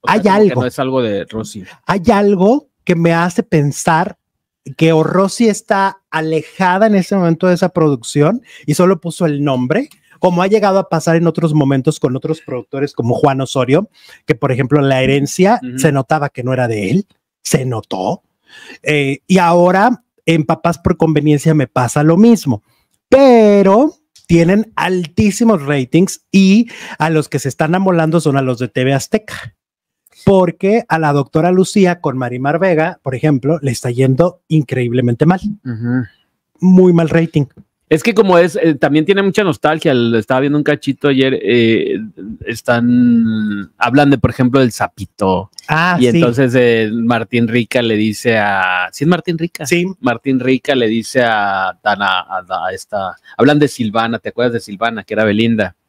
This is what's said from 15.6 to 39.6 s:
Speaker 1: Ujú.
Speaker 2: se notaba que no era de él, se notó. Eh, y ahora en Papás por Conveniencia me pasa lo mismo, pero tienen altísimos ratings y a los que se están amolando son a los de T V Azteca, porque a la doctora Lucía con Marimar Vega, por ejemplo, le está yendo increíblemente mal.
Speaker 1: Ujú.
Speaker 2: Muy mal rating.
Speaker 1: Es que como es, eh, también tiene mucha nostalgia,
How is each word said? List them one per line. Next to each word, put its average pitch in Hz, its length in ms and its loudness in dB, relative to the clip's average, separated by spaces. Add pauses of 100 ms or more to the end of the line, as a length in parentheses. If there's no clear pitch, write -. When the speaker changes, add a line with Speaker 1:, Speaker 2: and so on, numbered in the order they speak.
Speaker 1:
Ujú. 135 160 -10
Speaker 2:
se 160 140 2
notaba 143 360 -2
que 123 160 -10
no 127 80 -2
era 123 160 -2
de 104 220 -4
él, 190 160 0 (360)
se 131 220 -2
notó. 110 580 -6 (600)
Eh, 143 420 -2
y 185 120 2
ahora 180 680 2 (220)
en 165 180 0
Papás - 340 -2
por 175 180 -2
Conveniencia 151 580 0
me 143 120 2
pasa 127 380 -2
lo 165 120 4
mismo, 190 460 2 (460)
pero 226 840 4 (340)
tienen 170 480 2
altísimos 185 840 0
ratings 143 680 -2
y 196 380 4 (300)
a 156 120 -2
los 156 180 0
que 139 120 -6
se 139 80 -6
están 156 260 -2
amolando 170 460 0
son 147 160 0
a 135 60 0
los 127 180 -4
de 127 80 -4
T 127 160 -4
V 135 100 0
Azteca, - 640 -6 (680)
porque 190 640 2
a 160 120 -2
la 151 120 0
doctora 160 380 0
Lucía 185 500 0
con 131 160 -4
Marimar 131 440 -4
Vega, 175 420 0
por 131 140 -6
ejemplo, 147 440 0
le 135 120 -4
está 123 180 -6
yendo 131 560 0
increíblemente 127 800 -2
mal. 185 140 0 (240)
Speaker 1:
Ujú. 120 400 -4 (560)
Speaker 2:
Muy 185 320 6
mal 165 160 2
rating. 156 380 0 (420)
Speaker 1:
Es 156 140 2
que 226 120 0
como 190 240 4
es, 175 180 2
eh, 160 180 2
también 147 300 0
tiene 196 180 0
mucha 196 220 0
nostalgia, 151 480 0